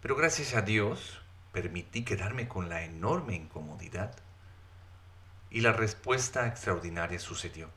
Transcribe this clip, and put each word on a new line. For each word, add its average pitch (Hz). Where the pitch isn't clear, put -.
Pero 104
gracias 151
a 110
Dios 107
permití 87
quedarme 104
con 90
la 82
enorme 98
incomodidad 80
y 113
la 113
respuesta 123
extraordinaria 85
sucedió. 80